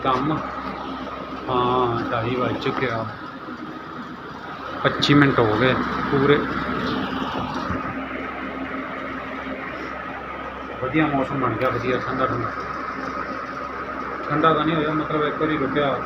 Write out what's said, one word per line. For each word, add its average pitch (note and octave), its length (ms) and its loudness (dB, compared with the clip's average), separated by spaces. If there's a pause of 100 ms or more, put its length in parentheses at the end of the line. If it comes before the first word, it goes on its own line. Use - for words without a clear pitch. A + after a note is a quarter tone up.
ਕੰਮ, C#3 340 2 (1120)
ਹਾਂ B2 640 2
ਢਾਈ A#2+ 240 2
ਵੱਜ B2 280 0
ਚੁੱਕੇ C3 260 2
ਆ, A2+ 140 -2 (1800)
ਪੱਚੀ C#3+ 300 4
ਮਿੰਟ C#3 260 10
ਹੋ G#2+ 200 6
ਗਏ B2+ 140 6 (380)
ਪੂਰੇ। C#3 260 8 (4000)
ਵਧੀਆ D3 260 2
ਮੌਸਮ C#3 340 0
ਬਣ A#2 160 0
ਗਿਆ, B2+ 120 2
ਵਧੀਆ B2 300 0
ਠੰਡਾ C3 280 -2
ਠੰਡਾ, - 240 -2 (1800)
ਠੰਡਾ D#3 240 4
ਤਾਂ D3+ 120 2
ਨਹੀਂ E3 100 2
ਹੋਇਆ, D#3 180 2
ਮਤਲਬ D#3 300 0
ਇੱਕ D3 180 -2
ਵਾਰੀ D#3 160 2
ਰੁਕਿਆ। C#3 340 2 (140)